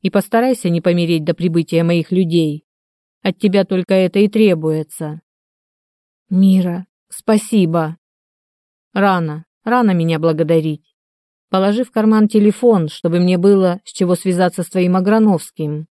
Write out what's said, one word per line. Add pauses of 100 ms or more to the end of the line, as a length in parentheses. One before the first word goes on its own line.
И
постарайся
не
помереть
до
прибытия
моих
людей. (580)
От
тебя
только
это
и
требуется». (1080)
«Мира, (240)
спасибо». (960)
«Рано, (180)
рано
меня
благодарить. (560)
Положи
в
карман
телефон,
чтобы
мне
было
с
чего
связаться
с
твоим
Аграновским